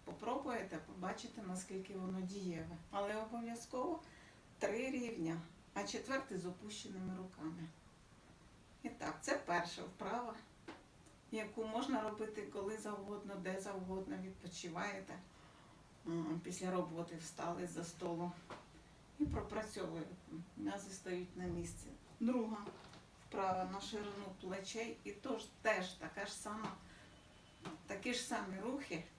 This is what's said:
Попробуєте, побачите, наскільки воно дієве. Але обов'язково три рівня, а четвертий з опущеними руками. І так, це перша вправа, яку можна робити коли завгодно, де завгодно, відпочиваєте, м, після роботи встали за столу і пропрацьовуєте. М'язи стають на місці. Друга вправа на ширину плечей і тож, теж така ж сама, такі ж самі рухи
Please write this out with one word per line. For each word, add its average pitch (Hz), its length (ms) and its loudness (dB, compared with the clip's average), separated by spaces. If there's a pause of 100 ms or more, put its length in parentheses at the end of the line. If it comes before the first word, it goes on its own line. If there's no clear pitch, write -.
Попробуєте, 220 720 0
побачите, 190 640 -2
наскільки 190 520 -2
воно 185 280 2
дієве. 175 560 0 (140)
Але 202 240 4
обов'язково 233 880 0 (560)
три 233 320 4
рівня, 175 500 2 (320)
а 202 100 2
четвертий - 540 2
з 165 80 0
опущеними 185 720 -4
руками. 165 500 -4 (1160)
І 233 60 2
так, - 320 -2
це 285 240 4
перша - 360 4
вправа, 226 540 0 (960)
яку 220 320 0
можна 233 380 4
робити 214 400 0 (120)
коли 208 240 2
завгодно, 202 580 -2
де 185 260 0
завгодно, 190 560 0
відпочиваєте, 185 960 -2 (960)
м, 165 360 4
після 185 280 2
роботи 170 460 2
встали 175 500 0
за 165 160 -2
столу 175 480 2 (880)
і 294 60 8
пропрацьовуєте. 196 880 0 (420)
М'язи 196 340 0
стають 180 460 -2
на 180 80 0
місці. 170 420 0 (320)
Друга 226 380 6 (680)
вправа 185 460 6
на 196 80 0
ширину 202 440 -2 (160)
плечей 190 640 0
і 202 80 -4
тож, 226 320 0 (180)
теж 190 260 8
така - 380 -4
ж - 80 -2
сама, 208 400 -2 (1120)
такі 214 260 2
ж - 80 4
самі 196 380 2
рухи 226 440 2 (160)